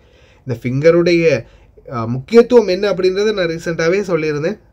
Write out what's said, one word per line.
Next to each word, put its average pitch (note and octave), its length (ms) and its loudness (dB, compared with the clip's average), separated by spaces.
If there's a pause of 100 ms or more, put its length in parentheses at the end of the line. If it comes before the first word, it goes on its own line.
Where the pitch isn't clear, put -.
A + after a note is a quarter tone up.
(460)
இந்த A#2+ 160 -8
ஃபிங்கருடைய, E3 840 2 (480)
ஆ, A#2 120 -8
முக்கியத்துவம் A3 600 2
என்ன F#3+ 260 -2
அப்படின்றத F#3 400 0
நான் F#3+ 140 -2
ரீசெண்டாவே E3 540 -2
சொல்லியிருந்தேன். D#3+ 580 -4 (140)